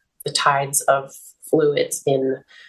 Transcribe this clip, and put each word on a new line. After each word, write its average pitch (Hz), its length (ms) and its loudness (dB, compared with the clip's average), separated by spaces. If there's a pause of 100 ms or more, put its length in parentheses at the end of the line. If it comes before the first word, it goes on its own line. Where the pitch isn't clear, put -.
(260)
the 147 60 -8
tides 139 500 0
of 139 320 0 (360)
fluids 147 560 0
in 135 380 0 (260)